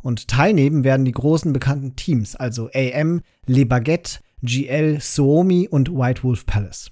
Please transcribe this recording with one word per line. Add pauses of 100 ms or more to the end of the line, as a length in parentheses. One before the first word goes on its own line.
und
teilnehmen
werden
die
großen
bekannten
Teams,
also
A
M, (240)
Le
Baguette, (200)
G
L,
Suomi
und
White
Wolf
Palace.